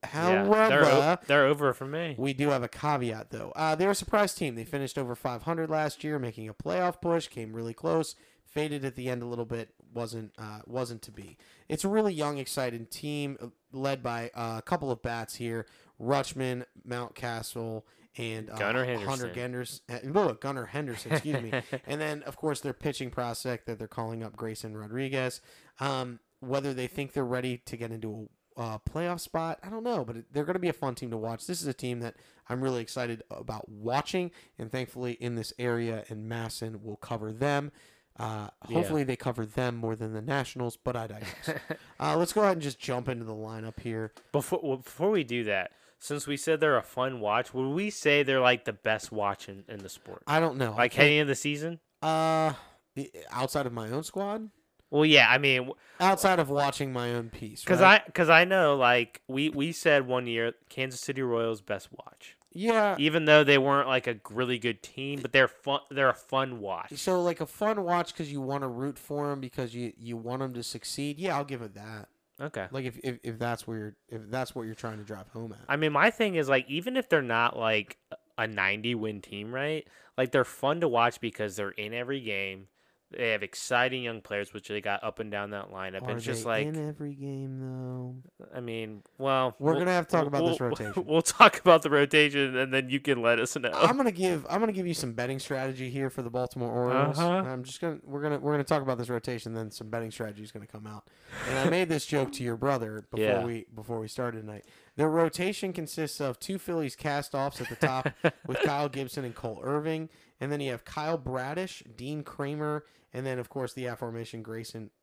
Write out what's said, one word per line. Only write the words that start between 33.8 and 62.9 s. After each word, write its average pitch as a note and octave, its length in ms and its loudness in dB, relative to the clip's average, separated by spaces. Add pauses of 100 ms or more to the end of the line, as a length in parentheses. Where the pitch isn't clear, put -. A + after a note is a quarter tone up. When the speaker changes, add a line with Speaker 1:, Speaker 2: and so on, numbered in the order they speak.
Speaker 2:
and A#2 100 -8
thankfully B2+ 440 -4
in A#2+ 220 -6
this A2+ 220 -6
area, A#2 520 -2
and A2 180 -10
Masson A2+ 560 -8
will A2 140 -10
cover A2 340 -6
them. C#3+ 400 0 (480)
Uh, G#2+ 300 -6 (180)
Speaker 1:
Yeah. A#2 80 -2
Speaker 2:
hopefully D#3 300 2
they B2+ 100 -2
cover A#2 300 -4
them A#2+ 320 -2
more A2+ 180 -2
than A2 180 -6
the A2 80 -6
Nationals, B2+ 540 -4
but B2 220 -4
I A2+ 100 -6
digress. G#2+ 540 -8 (180)
Speaker 1:
<laughs> - 200 -20
Speaker 2:
Uh, D3+ 180 2
let's E3+ 160 2
go G#3+ 80 4
ahead G3 120 6
and E3 80 -2
just C#3+ 180 -6
jump B2 280 -4
into A#2+ 160 -4
the A2 100 -8
lineup A2 460 -10
here. A2 320 -6 (200)
Speaker 1:
Before, D3 300 0
well, C3+ 160 -2
before E3 340 -2
we F#3+ 120 2
do A#2+ 220 -2
that, G2 260 0 (280)
since C#3+ 280 -6
we C#3+ 80 -2
said D#3 240 0
they're D3+ 180 6
a G#2+ 60 4
fun B2+ 360 -4
watch, G#2+ 340 0
would C3 160 0
we D3+ 220 0
say D3 320 4
they're, C3+ 180 4
like, B2 240 6
the A2 80 -2
best G#2+ 380 -2
watch G2+ 360 -2
in, G2 220 -14
in G#2+ 100 -12
the F#2+ 100 -12
sport? - 380 -16
Speaker 2:
I D3+ 120 4
don't D#3+ 180 2
know. B2 140 0
Speaker 1:
Like, G#2+ 80 -2
Speaker 2:
I A#2+ 100 8
can't C#3+ 140 6
Speaker 1:
heading D3 160 8
into D3 120 4
the C3 40 2
season? D3+ 440 -4 (220)
Speaker 2:
Uh, D#3+ 520 2 (420)
the, C#3 160 -8 (200)
outside C3+ 360 -2
of A#2 60 -4
my A2+ 180 -6
own D3 120 -4
squad? G#3 460 -6 (400)
Speaker 1:
Well, D3 160 6
yeah, C#3+ 240 12
I B2+ 80 8
mean, C#3 220 4
w- B2+ 160 -6 (260)
Speaker 2:
Outside F#3+ 380 6
of C#3+ 100 2
watching C#3 420 0
my A#2+ 220 -2
own A#2 160 -4
piece, A2+ 340 -12
Speaker 1:
'cause F3 160 4
Speaker 2:
right? F#3+ 260 12
Speaker 1:
I, - 60 -18
'cause E3 180 4
I E3 140 10
know, F3+ 320 6
like, B2 520 4
we, C#3 220 0
we D3 220 -2
said D3 360 4
one B2+ 200 0
year, A#2 260 0 (160)
Kansas C3 300 -6
City C3+ 220 -4
Royals A2+ 400 0
best G2 320 -6
watch. - 420 -20 (160)
Speaker 2:
Yeah. G#3 480 2